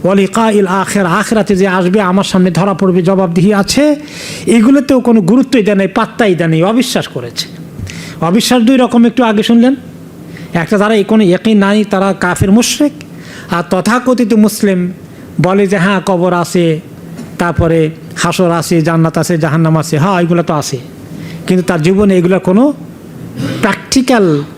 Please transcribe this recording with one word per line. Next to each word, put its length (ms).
ওয়ালিকাইল 640
আখির, 380
আখিরাতে 500
যে 120
আসবে 340
আমার 220
সামনে 280
ধরা 220
পড়বে, 280
জবাবদিহি 520
আছে, 420
এগুলোতেও 540
কোনো 220
গুরুত্বই 420
দেয় 120
নাই, 120
পাত্তাই 480
দেয় 140
নাই, 140
অবিশ্বাস 440
করেছে। 400
অবিশ্বাস 420
দুই 140
রকম, 280
একটু 180
আগে 200
শুনলেন। 320
একটা, 240
যারা 160
এই 100
কোনো 200
ইয়াকিন 340
নাই, 260
তারা 300
কাফের 380
মুশরিক। 400
আর 200
তথাকথিত 640
মুসলিম 580
বলে 260
যে, 100
"হ্যাঁ, 280
কবর 280
আছে, 460
তারপরে 520
হাসর 360
আছে, 300
জান্নাত 360
আছে, 200
জাহান্নাম 400
আছে, 200
হ্যাঁ, 240
এগুলো 220
তো 100
আছে," 240
কিন্তু 180
তার 160
জীবনে 360
এগুলোর 220
কোনো 340
প্র্যাকটিক্যাল 840